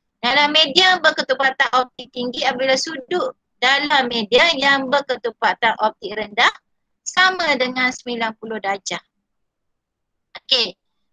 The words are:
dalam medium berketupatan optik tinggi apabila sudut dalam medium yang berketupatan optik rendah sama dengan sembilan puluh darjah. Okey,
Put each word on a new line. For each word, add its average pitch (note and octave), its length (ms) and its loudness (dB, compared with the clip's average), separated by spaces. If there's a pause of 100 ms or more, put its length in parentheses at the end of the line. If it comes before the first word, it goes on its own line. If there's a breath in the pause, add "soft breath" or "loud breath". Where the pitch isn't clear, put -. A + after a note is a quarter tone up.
(240)
dalam C#4+ 300 2
medium E4 500 4
berketupatan C4+ 720 0
optik B3+ 320 -4
tinggi B3 380 -6
apabila C4 320 0
sudut D#4 580 -6 (240)
dalam C#4 480 2
medium A#3+ 480 2
yang C4+ 320 0
berketupatan A#3+ 960 -2
optik G#3+ 340 -4
rendah G#3+ 320 0 (540)
sama F4 560 0
dengan B3+ 320 -2
sembilan A#3 480 -6
puluh A3 240 -10
darjah. G3 400 -6 (1400)
Okey, A#3+ 360 -2 (340)